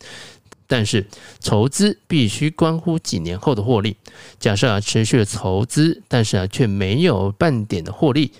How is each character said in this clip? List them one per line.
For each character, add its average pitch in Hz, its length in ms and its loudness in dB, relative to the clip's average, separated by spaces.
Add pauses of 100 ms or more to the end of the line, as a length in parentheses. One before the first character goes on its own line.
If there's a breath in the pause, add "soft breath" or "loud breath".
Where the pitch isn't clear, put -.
(640 loud breath)
但 117 200 0
是 101 200 -2 (360 loud breath)
筹 110 260 2
资 202 400 0
必 143 180 2
须 147 240 -2
关 160 300 0
乎 160 180 -2
几 - 220 -6
年 85 180 -6
后 139 160 0
的 104 80 -2
获 110 200 2
利。 104 160 -4 (420 loud breath)
假 107 160 2
设 120 160 2
啊， 101 80 0
持 110 240 0
续 127 140 2
的 104 80 4
筹 98 400 -2
资， 160 420 0
但 120 160 2
是 - 140 0
啊， 95 100 0
却 127 180 0
没 101 360 0
有 101 320 2
半 127 320 0
点 87 180 -4
的 87 80 -10
获 139 220 0
利， 151 260 0